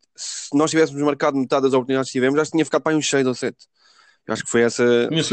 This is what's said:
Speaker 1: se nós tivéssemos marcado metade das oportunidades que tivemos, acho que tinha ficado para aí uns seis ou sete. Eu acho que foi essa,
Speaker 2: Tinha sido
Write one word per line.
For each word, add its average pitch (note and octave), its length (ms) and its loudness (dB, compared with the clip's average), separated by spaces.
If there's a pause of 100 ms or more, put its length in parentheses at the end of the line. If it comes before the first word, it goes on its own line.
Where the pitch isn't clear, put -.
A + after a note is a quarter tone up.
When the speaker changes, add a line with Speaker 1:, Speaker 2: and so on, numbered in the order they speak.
(160)
Speaker 1:
se - 420 -8
nós D#3 140 2
tivéssemos D3 300 0
marcado D3 360 0
metade C3+ 260 0
das C3 100 2
oportunidades C3 360 0
que - 80 -10
tivemos, C3+ 220 2
acho D#3 120 -2
que E3 60 -2
tinha D#3 80 2
ficado D3 160 0
para D#3 120 0
aí D#3 40 2
uns C#3+ 120 -2
seis C3+ 180 2
ou B2+ 60 0
sete. - 340 -8 (580)
Eu A2+ 80 -4
acho A2 100 -4
que - 60 -14
foi A#2 120 2
essa, A#2+ 460 2
Speaker 2:
Tinha D#3+ 160 0
sido - 100 -4